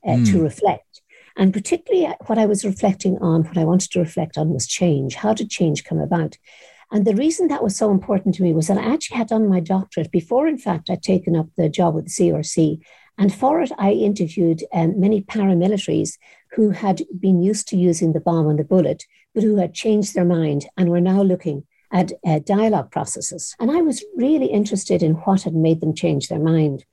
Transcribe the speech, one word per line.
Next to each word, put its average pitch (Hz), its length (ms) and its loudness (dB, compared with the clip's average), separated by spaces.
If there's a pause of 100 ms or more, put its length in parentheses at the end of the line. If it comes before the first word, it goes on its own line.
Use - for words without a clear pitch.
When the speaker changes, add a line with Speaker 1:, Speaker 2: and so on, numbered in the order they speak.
Speaker 1:
uh, - 100 2
to 214 220 4
Speaker 2:
Mm. 165 40 4
Speaker 1:
reflect. - 580 -2 (380)
And 190 140 4
particularly 349 600 -2 (120)
what 220 120 0
I 220 60 4
was 208 200 0
reflecting 196 540 -2
on, 165 260 2
what 165 120 -6
I 165 80 2
wanted 180 280 2
to 180 80 0
reflect 165 360 -4
on 156 140 -2
was - 160 -4
change. 139 480 0
How 214 180 -2
did 220 180 -4
change 156 340 -2
come 165 140 -4
about? 156 380 -2 (560)
And 208 140 2
the 202 100 2
reason 320 320 0
that 285 160 -2
was 196 100 -2
so 214 160 0
important 190 440 0
to - 80 -2
me 170 100 2
was 160 160 0
that 196 100 2
I 220 140 -2
actually - 240 -4
had 226 120 -2
done 220 200 0
my 185 120 2
doctorate 170 500 -4
before, 240 360 0
in 302 120 -2
fact, 175 320 -6
I'd 175 120 -4
taken 185 340 0
up 160 200 -2
the 165 140 0
job 165 240 0
with 160 100 -4
the - 60 -16
C 170 220 0
R 156 100 -2
C. 160 380 0 (380)
And 196 160 2
for 302 280 0
it, 254 160 -4
I 196 140 2
interviewed, 170 720 0 (120)
um, 170 260 0
many 202 220 2
paramilitaries 190 960 0 (340)
who 214 180 2
had 190 320 -2 (160)
been 185 240 4
used 208 260 0
to 208 80 -4
using 170 360 2
the 156 80 -2
bomb 165 260 0
and 151 120 2
the 156 60 -2
bullet, 160 400 0 (300)
but 214 80 0
who 214 140 2
had 175 160 0
changed 214 420 0
their 185 120 2
mind 160 400 0 (100)
and 175 140 2
were 175 100 2
now 190 220 2
looking 175 420 -2 (280)
at, 180 200 0 (140)
uh, 156 140 2
dialogue 202 500 0
processes. - 680 -8
And 240 100 0
I 330 100 0
was 311 240 -2 (120)
really 269 300 2
interested 196 560 0
in 160 120 2
what 190 280 0
had 165 120 -4
made 160 260 2
them 156 140 -2
change 156 340 -2
their 165 120 -4
mind. 151 520 0